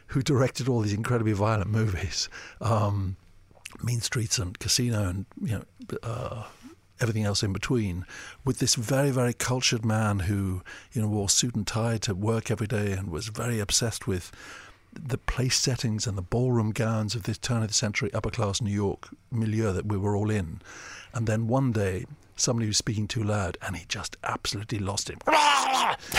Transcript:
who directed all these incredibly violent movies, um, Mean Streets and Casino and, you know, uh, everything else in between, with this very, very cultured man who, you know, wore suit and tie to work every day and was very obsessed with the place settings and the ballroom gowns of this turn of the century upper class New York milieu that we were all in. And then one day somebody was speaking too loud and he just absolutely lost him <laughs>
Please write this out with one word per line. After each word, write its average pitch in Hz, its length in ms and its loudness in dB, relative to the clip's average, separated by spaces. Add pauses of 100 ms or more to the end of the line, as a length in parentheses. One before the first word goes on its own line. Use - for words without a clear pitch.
who 135 160 0
directed 131 480 2
all 120 100 4
these 104 140 2
incredibly 110 400 2
violent 107 340 2
movies, 104 600 0 (320)
um, 101 540 2 (680)
Mean 117 180 -2
Streets - 380 0
and 92 200 -4
Casino 110 480 2
and, 92 200 -2 (160)
you 120 160 0
know, - 60 -12 (380)
uh, 117 420 -6 (540)
everything 110 260 2
else 101 180 0
in 101 100 2
between, 95 540 0 (360)
with 127 160 0
this 127 160 4
very, 135 360 2
very 123 240 2
cultured 123 500 0
man 110 360 2
who, 92 420 0 (300)
you 110 100 0
know, 107 60 2
wore 104 200 0
suit - 260 2
and 104 120 0
tie 113 320 0
to 101 160 -2
work 110 360 0
every 107 160 0
day 104 260 0
and 95 180 -4
was 104 180 -4
very 113 320 -2
obsessed - 460 0
with 92 260 -2 (600)
the 120 240 -4
place - 400 0
settings 113 480 0
and 101 100 -2
the 95 60 -4
ballroom 117 480 2
gowns 110 440 0
of 110 100 -6
this 110 140 -2
turn 117 240 0
of 107 60 0
the 104 60 -2
century 107 400 0
upper 107 160 -2
class 104 320 0
New 101 80 0
York 101 380 0 (220)
milieu 110 420 2
that 92 140 0
we 101 120 0
were 104 180 2
all 107 140 2
in. 92 300 -2 (540)
And 113 120 -2
then 113 220 2
one 131 240 4
day 98 320 0 (320)
somebody 117 300 2
was 104 100 0
speaking 107 320 0
too 110 140 -2
loud 101 400 0
and 90 140 -6
he 82 120 -10
just - 360 -6
absolutely - 540 -4
lost 98 300 -2
him - 160 -8
<laughs> - 20 -20 (920)